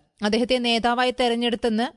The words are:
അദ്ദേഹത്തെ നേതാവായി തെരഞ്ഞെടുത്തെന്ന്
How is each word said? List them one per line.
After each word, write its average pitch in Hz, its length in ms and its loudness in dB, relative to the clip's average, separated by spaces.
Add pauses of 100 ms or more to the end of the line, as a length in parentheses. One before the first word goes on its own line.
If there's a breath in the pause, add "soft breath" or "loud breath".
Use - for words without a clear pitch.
(240)
അദ്ദേഹത്തെ 233 360 0
നേതാവായി 240 540 0
തെരഞ്ഞെടുത്തെന്ന് 240 840 0